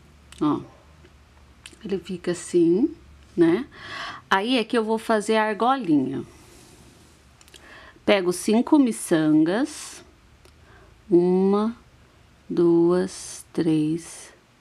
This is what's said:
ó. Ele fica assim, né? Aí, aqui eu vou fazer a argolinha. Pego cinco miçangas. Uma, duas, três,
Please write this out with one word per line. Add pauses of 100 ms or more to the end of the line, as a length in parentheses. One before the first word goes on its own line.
(400)
ó. (1200)
Ele
fica
assim, (400)
né? (640)
Aí,
aqui
eu
vou
fazer
a
argolinha. (1800)
Pego
cinco
miçangas. (1040)
Uma, (760)
duas,
três, (300)